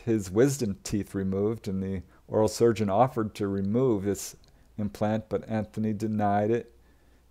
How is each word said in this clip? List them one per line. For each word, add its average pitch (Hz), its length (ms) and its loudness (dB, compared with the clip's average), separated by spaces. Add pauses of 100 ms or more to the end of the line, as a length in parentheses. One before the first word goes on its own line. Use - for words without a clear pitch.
his 107 260 0
wisdom 120 520 2
teeth - 300 -4
removed, 98 540 -2
and 95 160 -4
the 95 200 -6 (260)
oral 107 180 4
surgeon 113 420 2
offered 110 460 2
to 104 120 -2
remove 101 580 0
this - 320 -4 (400)
implant, 107 500 -2
but - 220 -6
Anthony 110 420 -4
denied 104 600 0
it, 117 220 -2 (580)